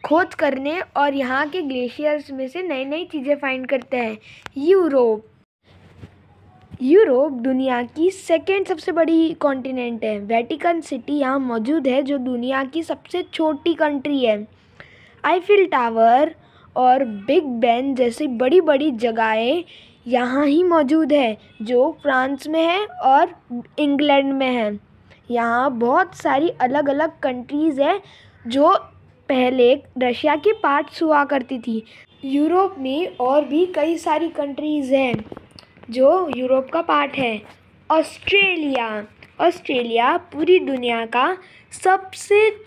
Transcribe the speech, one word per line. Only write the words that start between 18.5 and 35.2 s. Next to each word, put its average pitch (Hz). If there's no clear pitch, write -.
बड़ी 302
जगहें 226
यहाँ 247
ही 311
मौजूद 311
है 240
जो 247
फ्रांस 269
में 320
है 370
और 330
इंग्लैंड 277
में 269
है। 214
यहाँ 240
बहुत 262
सारी 294
अलग 277
अलग 311
countries 269
हैं 349
जो 285
पहले 254
रशिया 254
के 381
पार्ट्स 302
हुआ 294
करती 269
थी। 220
यूरोप 330
में 277
और 269
भी 302
कई 330
सारी 320
countries 285
हैं 247